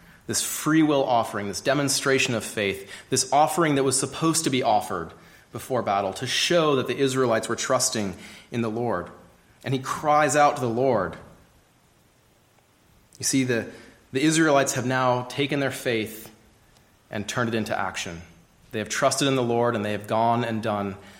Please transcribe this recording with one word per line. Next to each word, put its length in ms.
this 160
free 400
will 220
offering, 440
this 120
demonstration 720
of 100
faith, 460
this 220
offering 420
that 100
was 140
supposed 460
to 60
be 120
offered 480
before 300
battle 320
to 120
show 500
that 100
the 100
Israelites 520
were 80
trusting 580
in 120
the 80
Lord. 400
And 100
he 60
cries 540
out 220
to 60
the 60
Lord. 480
You 60
see, 200
the, 240
the 100
Israelites 520
have 120
now 420
taken 320
their 100
faith 600
and 180
turned 220
it 40
into 240
action. 440
They 80
have 80
trusted 400
in 80
the 60
Lord, 340
and 80
they 80
have 160
gone 340
and 180
done 360